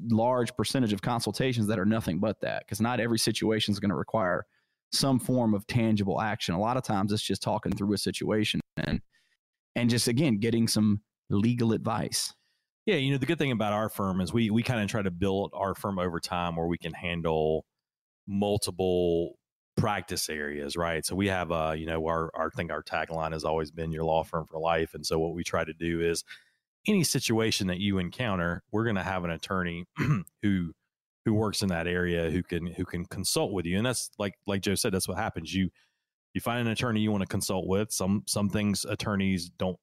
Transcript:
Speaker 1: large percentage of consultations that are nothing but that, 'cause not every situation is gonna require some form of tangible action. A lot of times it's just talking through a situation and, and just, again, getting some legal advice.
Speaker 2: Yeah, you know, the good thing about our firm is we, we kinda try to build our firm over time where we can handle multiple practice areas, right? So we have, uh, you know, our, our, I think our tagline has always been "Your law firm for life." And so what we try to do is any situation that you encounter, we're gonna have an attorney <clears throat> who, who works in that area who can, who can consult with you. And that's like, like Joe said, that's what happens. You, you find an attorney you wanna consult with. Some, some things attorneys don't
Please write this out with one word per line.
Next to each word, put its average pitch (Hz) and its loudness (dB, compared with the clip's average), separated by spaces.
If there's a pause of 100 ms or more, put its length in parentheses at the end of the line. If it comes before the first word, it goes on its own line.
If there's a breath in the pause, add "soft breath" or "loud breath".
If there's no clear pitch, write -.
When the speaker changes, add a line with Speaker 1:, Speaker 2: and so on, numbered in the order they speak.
(100)
Speaker 1:
large 120 2
percentage 110 2
of 98 0
consultations 120 0
that 107 0
are 92 2
nothing 104 2
but 104 0
that, 53 -4
'cause - -4
not 120 2
every 117 2
situation 107 2
is 98 -2
gonna 101 2
require 90 0 (460)
some 135 4
form 120 2
of 98 -2
tangible 104 2
action. 104 -2
A 92 0
lot 117 2
of 127 0
times 104 0
it's 107 0
just - -2
talking 101 -2
through 104 0
a 98 2
situation - 0 (160)
and, - -2 (760)
and 120 4
just, 120 2
again, 123 4
getting 113 2
some 107 4 (280)
legal 113 4
advice. 107 -2 (540)
Speaker 2:
Yeah, 202 4
you 135 4
know, 139 2
the 131 -2
good 165 2
thing 143 2
about 107 2
our 107 2
firm 95 0
is 87 0
we, 113 4
we 113 4
kinda 110 0
try 104 -2
to 98 0
build 95 0
our 95 -2
firm 98 -4
over 85 -2
time 87 -2
where 82 0
we 87 0
can 82 -8
handle 80 0 (640)
multiple 92 0 (380)
practice 98 -2
areas, 73 -6
right? 85 0
So 92 -4
we 98 2
have, 90 0
uh, 80 0
you 80 -6
know, 80 -2
our, 82 0
our, 82 -2
I 80 -8
think 85 -2
our 76 -4
tagline 80 -4
has 76 -4
always 78 0
been 82 -6
"Your 80 -4
law 80 2
firm 80 -6
for 80 -10
life." 82 0
And 76 -10
so 80 -2
what 82 -2
we 85 -6
try 82 -2
to 80 -6
do 82 -2
is 85 0 (640 loud breath)
any 202 4
situation 113 0
that 90 -2
you 98 2
encounter, 87 -2
we're 107 0
gonna 101 0
have 92 -2
an 87 -2
attorney 87 -4
<clears throat> 113 -2
who, 92 2 (520)
who 110 2
works 107 0
in 98 0
that 82 -2
area 87 0
who 87 0
can, 85 -4
who 87 -6
can 87 -6
consult 156 -2
with 98 -2
you. 90 0
And 113 0
that's - -4
like, 101 -4 (120)
like 101 0
Joe 98 2
said, 101 0
that's 95 0
what 92 -6
happens. 87 -6
You, 92 2 (640)
you 95 -4
find 120 -2
an 117 0
attorney 110 0
you 107 2
wanna 98 0
consult 92 -2
with. 101 0
Some, 98 0
some 101 0
things 104 0
attorneys 95 0
don't 92 -4